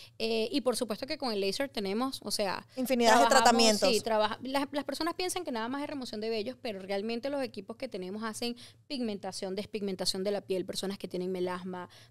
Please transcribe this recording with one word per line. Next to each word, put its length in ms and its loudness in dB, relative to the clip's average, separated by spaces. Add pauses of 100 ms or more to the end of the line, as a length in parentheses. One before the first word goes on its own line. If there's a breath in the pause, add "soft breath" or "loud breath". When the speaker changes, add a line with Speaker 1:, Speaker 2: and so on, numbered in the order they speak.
(180 loud breath)
Speaker 1:
eh, 320 0
y 120 0
por 140 2
supuesto 300 -4
que 120 -6
con 120 -4
el 120 -2
laser 260 0
tenemos, 540 -2
o 80 -8
sea, 360 -2 (100)
Speaker 2:
Infinidad 360 4
de 140 8
Speaker 1:
trabajamos, 160 8
Speaker 2:
tratamientos. 480 6
Speaker 1:
sí, 100 4
trabaja-, 420 2
las, 300 0
las 120 -2
personas 280 -2
piensan 320 -4
que 80 -4
nada 160 -4
más 140 -4
es 80 -6
remoción 320 -8
de 80 -2
vellos, 320 -4
pero 180 -6
realmente 480 -2
los 140 -2
equipos 340 -8
que 120 -8
tenemos 340 -6
hacen 340 -4 (300 loud breath)
pigmentación, 680 -6
despigmentación 680 -4
de 60 0
la 100 -2
piel, 240 -4
personas 320 -6
que 100 -10
tienen 260 -4
melasma, 580 -6 (200 soft breath)